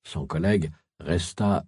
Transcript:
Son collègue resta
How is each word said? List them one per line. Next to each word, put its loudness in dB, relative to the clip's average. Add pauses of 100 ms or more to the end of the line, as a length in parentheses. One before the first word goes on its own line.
Son -6
collègue 2 (300)
resta 0